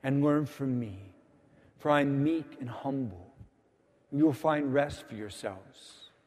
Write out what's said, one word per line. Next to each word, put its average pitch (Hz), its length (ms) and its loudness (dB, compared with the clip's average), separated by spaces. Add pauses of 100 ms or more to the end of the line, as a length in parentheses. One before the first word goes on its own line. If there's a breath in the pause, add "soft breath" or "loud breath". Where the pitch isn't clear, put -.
and 139 180 2
learn 147 240 4
from 131 320 -4
me, 98 340 -8 (680 soft breath)
for 151 120 -2
I 147 120 6
am 139 200 2
meek 160 380 -2
and 127 80 -8
humble. 120 680 -6 (800)
You 147 140 6
will 151 60 6
find 147 400 0
rest 143 360 0
for 113 80 -12
yourselves. - 920 -12 (160)